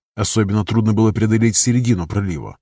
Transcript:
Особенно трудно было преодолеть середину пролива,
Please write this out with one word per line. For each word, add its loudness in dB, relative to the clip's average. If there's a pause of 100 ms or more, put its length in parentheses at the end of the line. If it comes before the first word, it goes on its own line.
(160)
Особенно 0
трудно 0
было 4
преодолеть 2
середину 0
пролива, -6